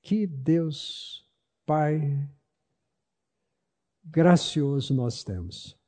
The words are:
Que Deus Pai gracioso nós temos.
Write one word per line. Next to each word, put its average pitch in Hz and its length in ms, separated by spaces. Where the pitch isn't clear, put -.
Que 208 240
Deus 160 1000
Pai 151 340
gracioso 156 920
nós 120 280
temos. 92 640